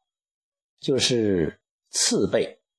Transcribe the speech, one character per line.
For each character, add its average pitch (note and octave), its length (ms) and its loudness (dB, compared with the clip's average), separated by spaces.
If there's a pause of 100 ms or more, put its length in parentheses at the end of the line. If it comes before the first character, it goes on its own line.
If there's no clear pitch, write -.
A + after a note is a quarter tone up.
(800)
就 C3+ 180 0
是 G#2 640 0 (280)
次 C#3+ 400 0
辈， - 320 -2 (180)